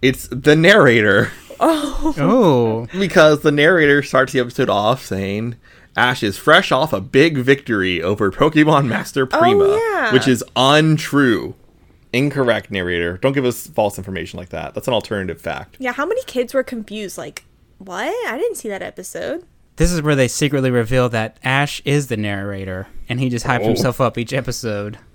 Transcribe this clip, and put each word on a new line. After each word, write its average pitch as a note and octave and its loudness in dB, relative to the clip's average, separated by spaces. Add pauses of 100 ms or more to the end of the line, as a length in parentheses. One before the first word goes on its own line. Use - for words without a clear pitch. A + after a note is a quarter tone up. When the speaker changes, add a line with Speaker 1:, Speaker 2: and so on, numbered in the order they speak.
Speaker 1:
It's C3 0
the C#3 4
narrator. B2+ 6 (280)
Speaker 2:
Oh. D4 0
Speaker 3:
Oh. C#3 2
Speaker 1:
Because D#3 4
the D#3 2
narrator D3 4
starts C3 0
the C3+ 0
episode B2 -2
off G#2+ 0
saying, G2 -6 (420)
"Ash B2 0
is G2+ -2
fresh E3+ 2
off D3 0
a G2 -4
big C#3+ 2
victory G#2+ 0
over G2+ 0
Pokemon C#3+ 2
Master B2+ -4
Speaker 2:
Oh, C#4+ 0
Speaker 1:
Prima," G4 4 (140)
Speaker 2:
yeah. D4 -2
Speaker 1:
which B2 2
is B2 2 (120)
untrue. C#3+ 2 (580)
Incorrect, B2+ 0
narrator. F2 -2
Don't C3+ 2
give C3+ 0
us B2 -2
false G#2 -2
information F#2 -10
like F2+ -12
that. D#2 -10
That's - -6
an B2+ 0
alternative G2 -4
fact. - -10
Speaker 2:
Yeah, B3+ -6
how C#4 -4
many A4+ -2
kids A#3+ -6
were C4 0
confused? G#3+ -12
Like, - -14 (340)
"What? F#3+ -8 (160)
I A#3 -6
didn't G#4+ -4
see - -10
that G3 -8
episode." F#3+ -10 (320)
Speaker 3:
This E3+ 0
is E3 -2
where D3 0
they C3 2
secretly C3+ -2
reveal B2 0
that A2+ -4
Ash C#3 -2
is C#3+ 0
the A#2+ -4
narrator, G2 -6 (200)
and A#2+ -4
he C3 0
just A#2+ -4
hypes A#2+ 0
Speaker 1:
Oh. G#2+ 0
Speaker 3:
himself B2 0
up A#2+ 0
each A#2+ -6
episode. G#2+ -6 (160)